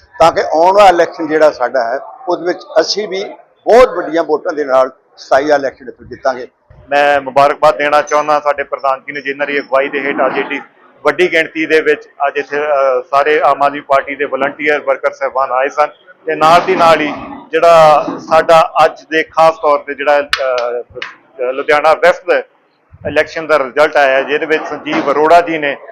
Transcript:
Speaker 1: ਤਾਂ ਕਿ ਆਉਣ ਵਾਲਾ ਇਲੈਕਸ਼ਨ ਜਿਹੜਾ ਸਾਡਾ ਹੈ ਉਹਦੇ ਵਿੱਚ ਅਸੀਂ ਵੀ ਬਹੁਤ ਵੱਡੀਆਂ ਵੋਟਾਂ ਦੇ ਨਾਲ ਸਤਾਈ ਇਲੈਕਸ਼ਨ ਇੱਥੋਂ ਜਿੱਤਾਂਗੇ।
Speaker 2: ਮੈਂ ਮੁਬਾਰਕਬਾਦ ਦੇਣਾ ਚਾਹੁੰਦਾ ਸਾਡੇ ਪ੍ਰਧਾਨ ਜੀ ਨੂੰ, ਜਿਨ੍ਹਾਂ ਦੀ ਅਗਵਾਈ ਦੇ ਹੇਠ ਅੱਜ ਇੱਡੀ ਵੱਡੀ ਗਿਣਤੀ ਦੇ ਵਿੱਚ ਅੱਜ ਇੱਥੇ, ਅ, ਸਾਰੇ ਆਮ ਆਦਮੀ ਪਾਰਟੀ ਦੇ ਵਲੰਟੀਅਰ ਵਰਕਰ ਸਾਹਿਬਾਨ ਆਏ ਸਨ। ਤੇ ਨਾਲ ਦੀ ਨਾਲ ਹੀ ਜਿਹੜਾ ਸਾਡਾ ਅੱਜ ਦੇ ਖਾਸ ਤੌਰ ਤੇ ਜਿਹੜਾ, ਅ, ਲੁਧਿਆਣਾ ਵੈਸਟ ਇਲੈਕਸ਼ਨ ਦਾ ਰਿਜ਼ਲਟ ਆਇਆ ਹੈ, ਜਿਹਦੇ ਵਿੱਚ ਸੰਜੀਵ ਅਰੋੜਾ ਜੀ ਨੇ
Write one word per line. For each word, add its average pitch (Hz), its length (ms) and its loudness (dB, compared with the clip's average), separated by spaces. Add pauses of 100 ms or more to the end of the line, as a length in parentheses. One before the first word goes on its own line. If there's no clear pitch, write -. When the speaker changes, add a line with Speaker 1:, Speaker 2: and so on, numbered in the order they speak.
(200)
Speaker 1:
ਤਾਂ 165 120 4
ਕਿ 190 100 -2
ਆਉਣ 175 340 2
ਵਾਲਾ 202 140 8
ਇਲੈਕਸ਼ਨ 170 380 0
ਜਿਹੜਾ 151 240 2
ਸਾਡਾ 123 420 -4
ਹੈ 139 60 -6 (300)
ਉਹਦੇ 165 160 -4
ਵਿੱਚ 175 140 -4 (220)
ਅਸੀਂ 196 260 -6
ਵੀ 190 160 -8 (420)
ਬਹੁਤ 226 240 6
ਵੱਡੀਆਂ 165 340 -4
ਵੋਟਾਂ 151 300 -4
ਦੇ 147 120 -6
ਨਾਲ 131 260 2 (260)
ਸਤਾਈ 135 280 0
ਇਲੈਕਸ਼ਨ 139 420 -2
ਇੱਥੋਂ 117 180 -20
ਜਿੱਤਾਂਗੇ। 123 420 -6 (420)
Speaker 2:
ਮੈਂ 143 320 2
ਮੁਬਾਰਕਬਾਦ 143 560 2
ਦੇਣਾ 147 240 2
ਚਾਹੁੰਦਾ 151 380 -2
ਸਾਡੇ 143 240 -2
ਪ੍ਰਧਾਨ 135 360 -4
ਜੀ 139 120 -18
ਨੂੰ, 143 100 -12
ਜਿਨ੍ਹਾਂ 139 260 -6
ਦੀ 143 120 -4
ਅਗਵਾਈ 135 300 -2
ਦੇ 139 100 -6
ਹੇਠ 139 160 -6 (100)
ਅੱਜ 131 120 -4
ਇੱਡੀ 139 240 -6 (440)
ਵੱਡੀ 151 260 0
ਗਿਣਤੀ 160 340 -2
ਦੇ 156 160 2
ਵਿੱਚ 147 200 0 (260)
ਅੱਜ 139 100 -6
ਇੱਥੇ, 143 200 -6
ਅ, 135 440 0 (100)
ਸਾਰੇ 151 300 2
ਆਮ 139 220 0
ਆਦਮੀ 143 160 -2
ਪਾਰਟੀ 139 360 -2
ਦੇ 139 100 -6
ਵਲੰਟੀਅਰ 143 540 -4
ਵਰਕਰ 135 320 -2
ਸਾਹਿਬਾਨ 131 400 -4
ਆਏ 135 180 -2
ਸਨ। 151 180 -2 (380)
ਤੇ 156 100 -6
ਨਾਲ 160 300 4
ਦੀ 185 100 0
ਨਾਲ 165 260 4
ਹੀ 147 120 -4 (380)
ਜਿਹੜਾ 160 540 4 (240)
ਸਾਡਾ 160 440 2 (120)
ਅੱਜ - 160 -4 (100)
ਦੇ 156 120 0
ਖਾਸ 160 320 2
ਤੌਰ 147 240 0
ਤੇ 143 160 -10
ਜਿਹੜਾ, 143 240 0
ਅ, 123 1300 -6
ਲੁਧਿਆਣਾ 147 420 0
ਵੈਸਟ 160 500 0 (640)
ਇਲੈਕਸ਼ਨ 151 400 -4
ਦਾ 151 120 2
ਰਿਜ਼ਲਟ 143 380 -2
ਆਇਆ 135 200 2
ਹੈ, 135 60 0
ਜਿਹਦੇ 147 220 -4
ਵਿੱਚ 151 180 -2
ਸੰਜੀਵ 151 480 -6
ਅਰੋੜਾ 160 300 4
ਜੀ 165 160 -4
ਨੇ 143 200 -4 (140)